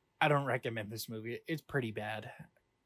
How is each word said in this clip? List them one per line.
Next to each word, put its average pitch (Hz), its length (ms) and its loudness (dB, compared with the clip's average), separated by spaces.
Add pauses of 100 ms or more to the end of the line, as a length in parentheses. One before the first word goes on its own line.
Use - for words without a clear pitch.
(200)
I 156 80 6
don't 143 180 6
recommend 113 440 0
this 113 180 -6
movie. 113 400 -6
It's 160 120 -2
pretty 123 300 0
bad. 107 400 -4 (560)